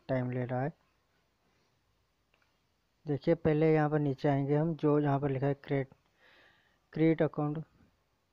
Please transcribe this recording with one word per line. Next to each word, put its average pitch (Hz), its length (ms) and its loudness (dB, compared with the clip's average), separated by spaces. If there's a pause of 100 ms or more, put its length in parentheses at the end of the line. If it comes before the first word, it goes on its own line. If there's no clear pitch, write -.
टाइम 127 220 -2
ले 123 140 -6
रहा 123 180 -4
है। 151 100 -4 (2250)
देखिए 147 280 0
पहले 156 400 2
यहाँ 151 160 2
पर 151 80 0
नीचे 147 300 -2
आएंगे 139 280 2
हम, 160 180 0
जो 147 260 2
यहाँ 139 200 0
पर 143 100 -2
लिखा 131 160 -2
है 139 160 -2
create, 139 360 -6 (960)
create 156 360 2
account, 151 360 -6 (680)